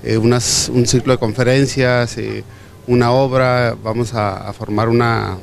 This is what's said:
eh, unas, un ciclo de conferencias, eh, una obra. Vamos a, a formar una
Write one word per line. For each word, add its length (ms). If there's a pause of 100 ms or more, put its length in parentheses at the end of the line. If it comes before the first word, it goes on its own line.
eh, 140
unas, 500
un 180
ciclo 280
de 40
conferencias, 1000
eh, 260 (420)
una 240
obra. 720
Vamos 300
a, 360
a 40
formar 380
una 520